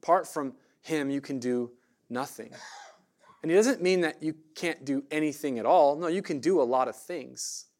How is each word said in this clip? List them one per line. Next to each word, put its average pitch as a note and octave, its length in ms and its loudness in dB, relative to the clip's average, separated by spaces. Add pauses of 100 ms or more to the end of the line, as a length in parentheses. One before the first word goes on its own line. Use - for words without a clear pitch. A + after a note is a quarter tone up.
apart F3 260 2
from C#3 260 -6 (280)
him, D3 280 -2
you C#3 100 -2
can C3+ 200 -6
do B2 320 -2 (380)
nothing. A#2+ 440 -8 (880)
And D#3+ 100 -2
it F3 40 4
doesn't A3+ 260 4
mean F3+ 200 4
that D#3 220 -2
you D#3 120 -4 (200)
can't D#3+ 300 -4
do C#3 260 -2
anything D3 480 -2
at G#2+ 60 -4
all. D3 320 6
No, E3+ 100 -4
you F3+ 140 0
can D3+ 180 -6
do D#3 220 2
a - 20 4
lot B2 240 2
of A2 80 -8
things - 720 -12 (140)